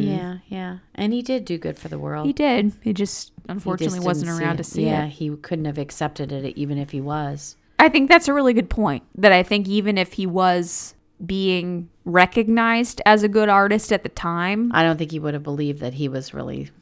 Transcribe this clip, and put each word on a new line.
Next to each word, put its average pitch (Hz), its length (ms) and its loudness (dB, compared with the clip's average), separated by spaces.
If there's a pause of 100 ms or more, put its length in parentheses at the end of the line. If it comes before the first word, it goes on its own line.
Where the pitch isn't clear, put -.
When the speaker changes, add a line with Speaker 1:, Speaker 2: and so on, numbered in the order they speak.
Speaker 1:
Yeah, 180 340 -4 (100)
yeah. 185 300 -10 (160)
And 208 200 -2
he 240 80 -2
did 247 240 -4
do 170 120 -4
good 160 220 -8
for - 80 -16
the 156 120 -10
world. 147 280 -6
Speaker 2:
He 285 60 -2
did. 247 400 2 (100)
He 220 100 -2
just - 0 -
Speaker 1:
He - 0 -
just - 380 -4 (180)
Speaker 2:
unfortunately 185 500 -4
wasn't 175 280 0
Speaker 1:
didn't 170 100 -2
see 165 80 -2
Speaker 2:
around 170 100 0
Speaker 1:
it. - 20 -4
Speaker 2:
to 165 60 -6
see - 220 -2
Speaker 1:
Yeah, 151 200 0
Speaker 2:
it. 151 40 -8
Speaker 1:
he 147 280 -6
couldn't 156 280 -6
have 147 140 -4
accepted 143 520 -6
it 135 240 -8
even 143 220 -4
if 143 140 -6
he 139 100 -6
was. 143 560 -8 (220)
Speaker 2:
I 311 100 8
think 269 200 2
that's 339 180 6
a 277 60 2
really 269 200 4
good 214 160 2
point, 165 340 0 (120)
that 196 160 8
I 180 120 8
think 202 240 0
even 202 300 0
if 185 160 -2
he 196 140 -4
was 180 640 0 (320)
being 180 640 -2 (400)
recognized 226 760 2
as 208 180 8
a 214 60 2
good 214 200 4
artist 208 440 4
at 190 100 0
the - 60 -6
time 185 640 -2
Speaker 1:
I 165 100 6
don't 165 140 4
think 156 140 -4
he 160 80 -6
would 151 140 -4
have 147 100 -6
believed 147 360 -4
that 127 140 -6
he 139 160 -4
was 135 240 -8
really 135 360 -8 (120)